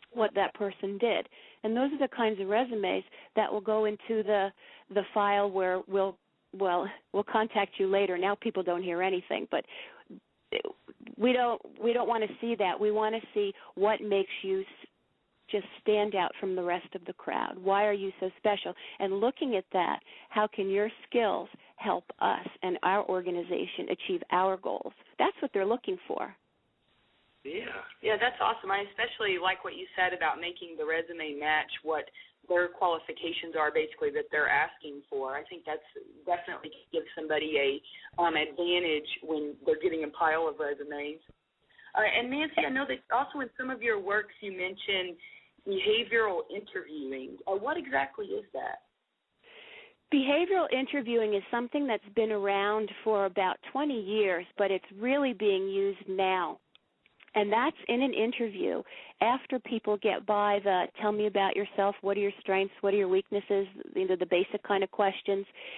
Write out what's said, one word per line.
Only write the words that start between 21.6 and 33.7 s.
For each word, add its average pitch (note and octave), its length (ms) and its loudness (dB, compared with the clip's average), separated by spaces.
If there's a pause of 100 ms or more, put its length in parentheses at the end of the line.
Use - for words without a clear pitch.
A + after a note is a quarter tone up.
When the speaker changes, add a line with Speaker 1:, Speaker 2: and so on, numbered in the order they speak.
Speaker 1:
help F3+ 280 -2 (160)
us - 260 2 (160)
and F3+ 200 -2
our G3 220 2
organization F3+ 880 -4
achieve F3+ 320 -2 (100)
our F#3+ 240 4
goals? - 360 -6 (260)
That's F4 220 2
what C#4 120 -4
they're G3 140 0
looking G3+ 320 -2 (100)
for. - 260 -6 (1080)
Speaker 2:
Yeah. G3 400 -10 (180)
Speaker 3:
Yeah, G#3+ 160 2
that's A#3+ 220 0
awesome. G#3 300 0
I G3+ 200 0
especially A3 480 -2
like F#3 260 -2
what F#3 120 -8
you F#3 100 -12 (100)
said F3+ 200 2
about D#3+ 240 -2
making E3+ 380 -10
the D#3 60 -4
resume D#3+ 540 -4
match D3+ 320 0 (120)
what D3+ 220 -2 (440)
their F3+ 200 4
qualifications E3 880 -2
are, D3+ 120 2